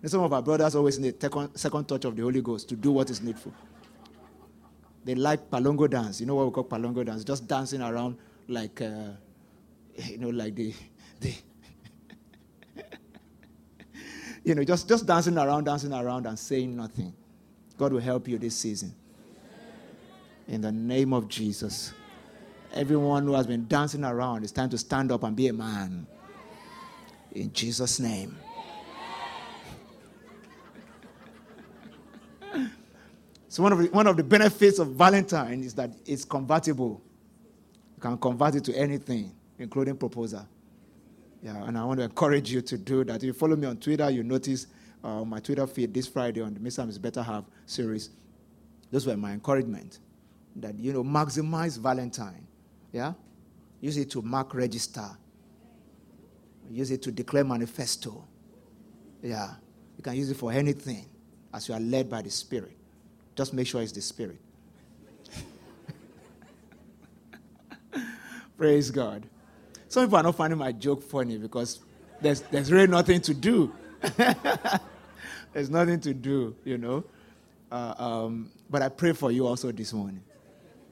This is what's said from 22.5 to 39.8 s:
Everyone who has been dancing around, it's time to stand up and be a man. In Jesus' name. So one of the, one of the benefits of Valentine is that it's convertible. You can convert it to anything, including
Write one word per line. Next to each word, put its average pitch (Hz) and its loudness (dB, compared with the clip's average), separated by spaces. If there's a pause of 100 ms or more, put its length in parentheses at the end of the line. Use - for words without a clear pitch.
Everyone 143 2
who 139 2
has 131 4
been 117 -2
dancing 143 0
around, 120 -2
it's 101 -8
time 131 0
to 120 -2
stand 135 0
up 120 0
and 110 -2
be 131 2
a 117 2
man. 101 -6 (1300)
In 101 -6
Jesus' 117 -2
name. 110 -4 (4000)
So 170 0
one 202 8
of 175 6
the, 170 6
one 208 6
of 185 8
the 160 4
benefits 202 8
of 160 4
Valentine 160 6
is 117 -8
that 123 -2 (160)
it's 143 -4
convertible. 135 0 (960)
You - -20
can 120 -2
convert 131 4
it 135 0
to 120 -2
anything, 131 -2 (240)
including 135 -2